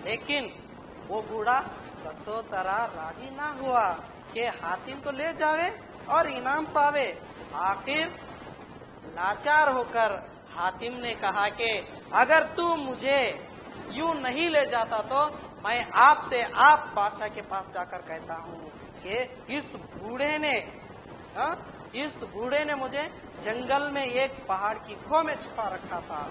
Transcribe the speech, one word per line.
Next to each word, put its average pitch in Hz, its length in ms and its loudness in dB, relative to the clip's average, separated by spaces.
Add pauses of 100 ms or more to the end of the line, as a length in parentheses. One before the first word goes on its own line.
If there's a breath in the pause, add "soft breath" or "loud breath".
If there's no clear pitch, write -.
लेकिन 247 460 -2 (580)
वो 208 140 -4
बूढ़ा 226 380 2 (460)
कसो 208 360 -6
तरह 196 420 0 (100)
राजी 175 420 -10
ना 294 120 -4 (120)
हुआ 247 280 4 (440)
कि 226 140 0 (160)
हातिम 190 380 -4
को 285 100 -4
ले 285 220 -2
जावे 320 360 2 (400)
और 311 200 6
इनाम 269 380 0
पावे। 294 400 4 (480)
आखिर 196 600 0 (960)
लाचार 247 580 4
होकर 233 440 4 (420)
हातिम 185 420 -2
ने 240 180 -4
कहा 202 360 2
कि 226 200 0 (440)
"अगर 277 300 8 (100)
तू 339 220 2
मुझे 269 440 2 (720)
यूं 311 240 0
नहीं 277 360 0
ले 294 160 4
जाता 226 360 0
तो 269 240 4 (380)
मैं 233 160 0 (200)
आपसे 277 420 8
आप 254 540 8
बादशाह 208 320 0
के 208 140 -8
पास 196 320 -6
जाकर 180 280 -6
कहता 165 320 -8
हूँ 165 360 -12 (320)
कि 190 140 -4 (400)
इस - 180 -6
बूढ़े 262 640 -4
ने, 302 160 2 (840)
हाँ, 277 160 0 (420)
इस 277 300 -6
बूढ़े 240 400 -2
ने 294 100 0
मुझे 269 300 -4 (360)
जंगल 254 500 0
में 277 140 -2
एक 262 420 0
पहाड़ 202 320 0
की - 240 -12
खो 311 200 4
में 302 120 0
छुपा - 340 -4
रखा 185 320 -6
था।" 160 200 -6 (100)